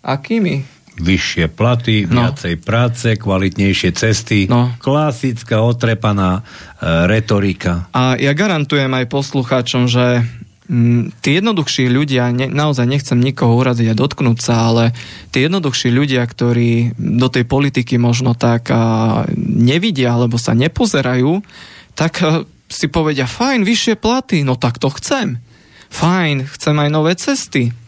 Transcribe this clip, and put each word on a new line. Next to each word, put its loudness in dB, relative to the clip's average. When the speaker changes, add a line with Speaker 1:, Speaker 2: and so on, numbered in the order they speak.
Speaker 1:
Akými? -2
Speaker 2:
Vyššie -2
platy, 0
Speaker 1:
No. 2
Speaker 2:
viacej -4
práce, 0
kvalitnejšie 0
cesty. 0
Speaker 1:
No. 2
Speaker 2:
Klasická 0
otrepaná, 0
e, 2
retorika. 0
Speaker 1:
A 0
ja 0
garantujem 0
aj -2
poslucháčom, 0
že, 2
mm, 2
tí 2
jednoduchší 0
ľudia, 0
ne-, -2
naozaj 0
nechcem 0
nikoho 2
uraziť 2
a 0
dotknúť 0
sa, 2
ale 4
tí 0
jednoduchší -2
ľudia, 2
ktorí 0
do 0
tej 0
politiky 0
možno 2
tak, 0
a, 2
nevidia 2
alebo 0
sa -2
nepozerajú, 0
tak, -2
e, 2
si -2
povedia: 0
"Fajn, 0
vyššie 0
platy, 0
no 0
tak -2
to -2
chcem. -4
Fajn, 0
chcem 0
aj 2
nové 2
cesty." -2